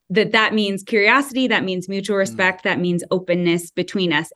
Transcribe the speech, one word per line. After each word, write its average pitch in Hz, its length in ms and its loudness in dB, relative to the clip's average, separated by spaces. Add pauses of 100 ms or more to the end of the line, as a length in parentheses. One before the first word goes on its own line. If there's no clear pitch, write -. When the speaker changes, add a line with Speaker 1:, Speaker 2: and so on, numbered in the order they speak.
(100)
Speaker 1:
that, 214 220 2
that 220 220 2
means 196 300 -2
curiosity, 247 640 2
that 208 160 0
means 180 240 -4
mutual 196 280 -4
Speaker 2:
Mm. 196 40 2
Speaker 1:
respect, 185 420 -2
that 185 160 -2
means 175 320 0
openness 175 640 0
between 180 400 -2
us 156 240 -2